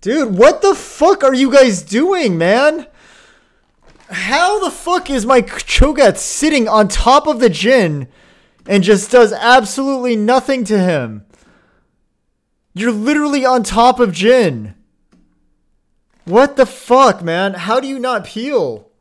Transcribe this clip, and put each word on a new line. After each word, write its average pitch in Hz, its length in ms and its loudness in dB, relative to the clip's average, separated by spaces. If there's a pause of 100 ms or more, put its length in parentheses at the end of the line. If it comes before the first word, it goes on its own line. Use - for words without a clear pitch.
Dude, 233 380 -4
what 294 240 4
the 392 120 2
fuck - 480 0
are 269 120 2
you 262 180 0
guys 247 300 4
doing, 254 560 -2
man? 262 480 0 (1200)
How 302 500 -2
the 381 120 -4
fuck 359 400 -6
is 247 160 -4
my 254 160 4
Cho'Gath 254 760 0
sitting 285 500 -2
on 208 220 2
top 277 380 2
of 294 120 -2
the 233 120 4
Jhin 170 580 0 (580)
and 196 160 0
just 196 280 0
does 233 220 4
absolutely 254 840 0
nothing 254 480 -2
to 208 140 -2
him? 135 480 -4 (1500)
You're 226 200 -4
literally 285 520 -2
on 254 180 0
top 233 380 0
of 226 100 2
Jhin. 165 640 0 (1500)
What 262 320 2
the 254 100 4
fuck, 240 560 0
man? 175 320 -4
How 185 240 -4
do 262 80 -4
you 269 120 -8
not 240 260 -4
peel? 208 680 -6 (100)